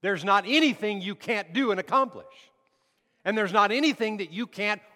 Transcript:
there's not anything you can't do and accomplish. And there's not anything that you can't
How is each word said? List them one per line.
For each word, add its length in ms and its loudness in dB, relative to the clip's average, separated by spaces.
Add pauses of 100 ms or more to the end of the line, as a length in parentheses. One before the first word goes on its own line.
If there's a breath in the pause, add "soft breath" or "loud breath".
there's 240 -2
not 220 4
anything 540 0
you 140 -8
can't 380 -6
do 180 0
and 100 0
accomplish. 460 -2 (960)
And 140 0
there's 160 -2
not 180 4
anything 460 0
that 140 -8
you 140 -8
can't 360 -6 (140)